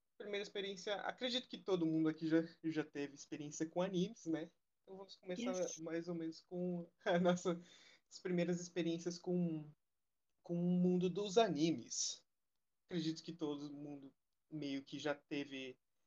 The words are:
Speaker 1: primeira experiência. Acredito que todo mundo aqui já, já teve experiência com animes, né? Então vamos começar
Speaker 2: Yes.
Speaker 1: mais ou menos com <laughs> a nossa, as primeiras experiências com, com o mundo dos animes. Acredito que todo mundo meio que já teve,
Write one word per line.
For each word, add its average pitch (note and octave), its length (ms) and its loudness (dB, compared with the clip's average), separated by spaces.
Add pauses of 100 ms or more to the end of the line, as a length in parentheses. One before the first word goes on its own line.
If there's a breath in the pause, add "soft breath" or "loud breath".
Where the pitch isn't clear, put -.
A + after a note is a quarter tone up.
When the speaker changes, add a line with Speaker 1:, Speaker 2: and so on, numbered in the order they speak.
(180)
Speaker 1:
primeira G3+ 260 -4
experiência. G3 520 -6
Acredito B3 520 0
que A#3 100 -8
todo F3+ 280 2
mundo D#3+ 240 6
aqui D#3+ 180 0
já, D#3+ 140 8 (240)
já D#3 180 0
teve C#3+ 300 -6
experiência D3 560 -6
com F3 120 0
animes, F#3+ 440 0
né? D#3+ 240 -2 (340)
Então F#3+ 140 -16
vamos F#3+ 180 -16
começar F#3 360 -4
Speaker 2:
Yes. F3+ 260 -2
Speaker 1:
mais E3 320 -6
ou F3 60 -4
menos E3 340 -6
com F3+ 360 -4 (100)
<laughs> - 100 -20
a F#3 120 6
nossa, F3+ 400 4 (540 loud breath)
as - 80 -18
primeiras F3 400 2
experiências F3 580 -2
com, E3+ 480 0 (760)
com F3 120 -4
o - 20 0 (220)
mundo F3+ 300 4
dos G3 280 0
animes. D#3+ 840 2 (680)
Acredito D#3+ 340 -2
que F3 80 -8
todo D3 400 -4
mundo C#3+ 400 -12 (400)
meio C#3+ 320 -4
que C#3+ 160 -10
já C#3+ 160 0
teve, C#3 600 -8 (300)